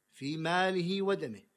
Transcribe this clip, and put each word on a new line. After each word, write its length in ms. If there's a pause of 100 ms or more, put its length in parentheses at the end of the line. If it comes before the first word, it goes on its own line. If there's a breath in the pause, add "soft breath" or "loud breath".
(120)
في 240
ماله 680
ودمه، 400 (140)